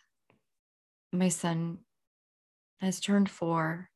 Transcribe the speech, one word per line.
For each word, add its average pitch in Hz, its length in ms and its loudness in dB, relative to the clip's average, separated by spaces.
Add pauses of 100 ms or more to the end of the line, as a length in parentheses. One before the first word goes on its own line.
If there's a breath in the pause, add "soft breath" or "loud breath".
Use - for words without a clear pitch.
(1120)
my 185 180 2
son 170 500 -2 (1000)
has 185 180 -2
turned 202 300 2
four. 165 680 -2